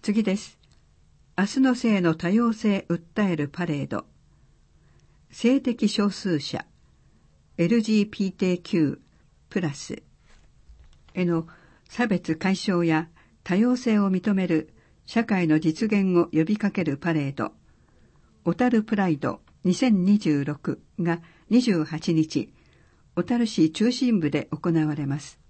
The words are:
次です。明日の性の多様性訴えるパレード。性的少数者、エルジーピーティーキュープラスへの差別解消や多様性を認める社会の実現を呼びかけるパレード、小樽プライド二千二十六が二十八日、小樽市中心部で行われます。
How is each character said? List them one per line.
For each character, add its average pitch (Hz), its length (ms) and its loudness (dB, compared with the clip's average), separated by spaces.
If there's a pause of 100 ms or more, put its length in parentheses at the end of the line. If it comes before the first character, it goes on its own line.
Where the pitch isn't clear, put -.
次 220 220 0
で 190 120 0
す。 - 220 -10 (800)
明 185 80 2
日 226 160 -4
の 262 140 4
性 220 260 2
の 165 140 2
多 170 160 -2
様 226 220 4
性 208 360 -2
訴 190 400 -2
え 175 60 0
る 143 140 -2
パ 170 180 -6
レ 143 160 -4
ー 139 40 -8
ド。 - 180 -8 (1200)
性 262 320 0
的 233 260 0
少 208 220 0
数 180 300 -4
者、 - 260 -10 (920)
エ 170 100 2
ル 226 160 2
ジ 220 180 2
ー 202 80 0
ピ 196 180 -4
ー - 40 -4
テ 185 240 -2
ィ - 20 -6
ー 175 60 -8
キ - 160 -2
ュ 143 140 2
ー - 60 -16 (500)
プ 190 120 -4
ラ 151 140 -4
ス - 260 -14 (1120)
へ 180 120 -2
の 165 220 -2 (400)
差 233 200 -4
別 175 280 -2
解 185 200 0
消 180 280 0
や 165 260 0 (340)
多 180 120 -2
様 247 220 2
性 226 220 2
を 196 100 2
認 185 240 0
め 190 140 0
る 160 260 0 (320)
社 226 200 -2
会 185 220 0
の 156 120 4
実 180 320 0
現 190 260 2
を 170 160 2
呼 160 120 2
び 208 120 0
か 202 140 -2
け 190 120 -2
る 143 140 -2
パ 170 160 -2
レ 147 140 0
ー 135 80 -6
ド、 - 160 -6 (920)
小 165 120 0
樽 240 280 2
プ 220 120 -4
ラ 196 140 0
イ 156 80 0
ド - 240 -6 (220)
二 180 120 2
千 208 280 2
二 202 140 4
十 151 260 0
六 147 380 -6 (180)
が 170 220 -2 (280)
二 240 120 4
十 190 220 2
八 160 300 -4
日、 156 380 0 (640)
小 - 80 -2
樽 240 220 0
市 160 260 2
中 214 200 0
心 240 280 0
部 151 120 0
で 147 200 -2
行 170 220 -2
わ 156 220 2
れ 147 100 -6
ま 139 140 -4
す。 - 200 -20 (100)